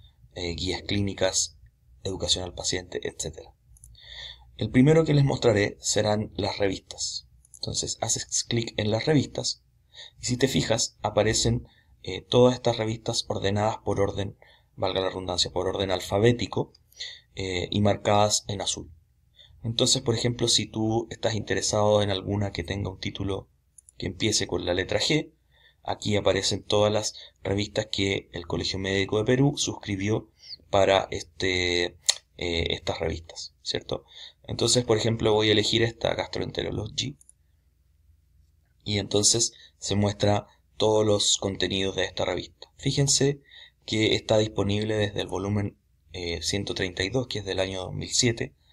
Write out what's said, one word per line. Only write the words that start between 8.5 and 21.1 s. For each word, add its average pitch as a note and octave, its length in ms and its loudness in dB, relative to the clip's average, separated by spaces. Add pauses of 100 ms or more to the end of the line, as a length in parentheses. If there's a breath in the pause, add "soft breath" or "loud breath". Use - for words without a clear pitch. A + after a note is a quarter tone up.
en G#2+ 140 0
las A2 140 -2
revistas - 600 0 (560 loud breath)
y - 60 -6
si B2 100 0
te C3+ 100 4
fijas - 540 0
aparecen, A2 640 0 (360 soft breath)
eh, F#2 180 -8
todas B2 340 6
estas A#2 220 0
revistas A2 500 -4
ordenadas G#2 520 0
por G2 200 -2
orden, G2+ 380 -2 (400 soft breath)
valga F#2+ 240 0
la F#2+ 80 -2
redundancia, F#2 420 -2
por F2+ 160 -2
orden F#2 240 -2
alfabético, G#2 800 0 (640 loud breath)
eh, F#2 360 -4
y G2+ 100 2
marcadas G#2 680 2
en G2 140 -6
azul. F2+ 280 -6 (720 soft breath)
Entonces, B2 400 0
por A2+ 140 0
ejemplo, A#2+ 320 0
si G#2+ 180 2
tú A2 440 -2
estás A2 260 -4